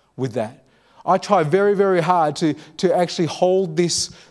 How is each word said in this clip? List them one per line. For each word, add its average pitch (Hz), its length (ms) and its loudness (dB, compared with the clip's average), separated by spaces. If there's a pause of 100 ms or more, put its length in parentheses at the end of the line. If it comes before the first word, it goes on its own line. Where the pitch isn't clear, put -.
(160)
with 127 180 -6
that. 110 320 -8 (400)
I 185 120 2
try 190 260 0
very, 196 320 2
very 185 260 2
hard 156 340 0
to, 156 180 0 (240)
to 165 180 0
actually 175 320 0
hold 185 500 0
this, 170 340 -2 (200)